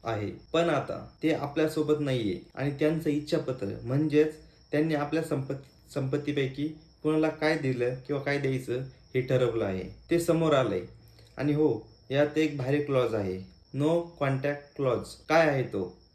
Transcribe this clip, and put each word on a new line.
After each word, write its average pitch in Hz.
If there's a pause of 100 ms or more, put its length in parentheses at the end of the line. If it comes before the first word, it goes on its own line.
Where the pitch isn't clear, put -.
आहे. 104 (220)
पण 170
आता - (160)
ते 156
आपल्यासोबत 151
नाहीये 117 (160)
आणि 139
त्यांचं 156
इच्छापत्र 147 (180)
म्हणजेच 151 (380)
त्यांनी 156
आपल्या 151
संपत्ती, -
संपत्तीपैकी 139 (360)
कोणाला 156
काय 156
दिलं 127 (120)
किंवा 143
काय 143
द्यायचं 131
हे -
ठरवलं 120
आहे, 92 (160)
ते 170
समोर 165
आलंय. 110 (560)
आणि 147
हो, 147 (220)
यात 147
एक 147
भारी 139
क्लॉज 123
आहे, 95 (380)
no 147 (320)
contact 143
clause. 120 (220)
काय 160
आहे 135
तो 92 (180)